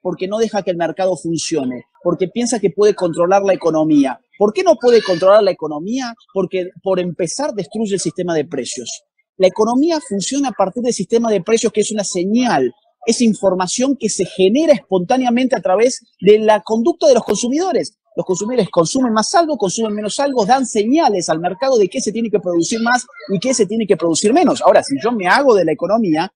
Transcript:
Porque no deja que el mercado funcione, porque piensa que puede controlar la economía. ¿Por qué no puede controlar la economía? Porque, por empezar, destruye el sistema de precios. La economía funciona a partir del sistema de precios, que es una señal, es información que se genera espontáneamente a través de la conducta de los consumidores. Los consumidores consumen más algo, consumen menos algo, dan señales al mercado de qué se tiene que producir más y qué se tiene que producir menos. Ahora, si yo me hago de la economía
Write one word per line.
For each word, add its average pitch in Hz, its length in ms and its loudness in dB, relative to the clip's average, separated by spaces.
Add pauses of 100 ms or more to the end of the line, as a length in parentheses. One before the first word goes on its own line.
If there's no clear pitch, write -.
Porque 185 260 -6
no 208 120 -4
deja 214 220 -2
que 190 100 -2
el 175 40 -2
mercado 185 400 -2
funcione, 147 680 -4 (180)
porque 175 240 0
piensa 233 320 -2
que 196 100 2
puede 202 240 2
controlar 180 500 0
la 196 100 2
economía. 156 680 2 (180)
¿Por 208 140 2
qué - 100 -2
no 339 140 4
puede 240 260 4
controlar 190 400 4
la 196 100 2
economía? 190 640 -6 (200)
Porque, 185 340 -4 (160)
por 190 160 0
empezar, 180 540 -4
destruye 202 400 -6
el 180 80 -2
sistema 175 340 -4
de 151 80 0
precios. 127 600 -10 (340)
La 190 100 4
economía 247 540 0
funciona 254 480 -4
a - 20 -6
partir 196 320 -2
del 247 80 0
sistema 226 400 -2
de 196 100 0
precios, 220 300 0
que - 80 -4
es 208 140 0
una 214 100 -4
señal, 190 680 0 (320)
es 240 160 0
información 202 760 0
que 214 120 -2
se - 160 -2
genera 262 480 4
espontáneamente 247 840 0
a 202 60 -2
través 214 400 0 (180)
de 208 200 6
la 214 240 4
conducta 233 440 0
de 277 60 8
los 226 100 2
consumidores. 240 720 -2 (200)
Los 170 80 -4
consumidores 208 440 -2
consumen 226 440 0
más 214 200 -2
algo, 311 240 0
consumen 208 360 -4
menos 208 260 -6
algo, 262 260 0
dan 254 200 2
señales 220 640 0
al 160 100 -2
mercado 247 380 -2
de 196 100 4
qué 262 140 -6
se 214 100 -6
tiene 226 180 -4
que 196 120 -2
producir 175 400 -2
más 240 240 0 (240)
y 196 100 -2
qué 254 140 -2
se 226 120 2
tiene 214 220 -4
que 196 80 2
producir 170 380 0
menos. 302 280 2
Ahora, 180 220 4
si - 180 -4
yo 233 120 -2
me 190 140 -2
hago 240 280 2
de 185 80 4
la 160 80 0
economía 180 640 0